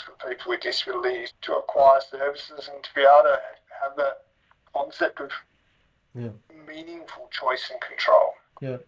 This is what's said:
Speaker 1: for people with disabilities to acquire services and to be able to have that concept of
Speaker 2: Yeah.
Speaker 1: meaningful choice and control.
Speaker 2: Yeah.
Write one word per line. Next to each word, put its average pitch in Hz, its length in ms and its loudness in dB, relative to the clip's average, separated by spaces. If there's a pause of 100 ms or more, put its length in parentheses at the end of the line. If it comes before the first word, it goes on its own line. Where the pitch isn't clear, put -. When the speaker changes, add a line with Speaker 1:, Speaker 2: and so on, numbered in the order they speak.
Speaker 1:
for - 240 -14
people 120 220 -8
with 120 100 -2
disabilities 120 720 -4 (100)
to - 120 -4
acquire 135 460 6 (100)
services 143 640 -8
and 139 100 -16
to - 120 -16
be 143 80 2
able 147 200 10
to 143 160 2 (420)
have 139 160 -6
that 143 280 -4 (500)
concept - 460 -4
of 139 100 -12 (840)
Speaker 2:
Yeah. 117 160 -10 (360)
Speaker 1:
meaningful 330 640 -16
choice - 400 -4
and - 100 -14
control. - 540 2 (260)
Speaker 2:
Yeah. 131 280 -8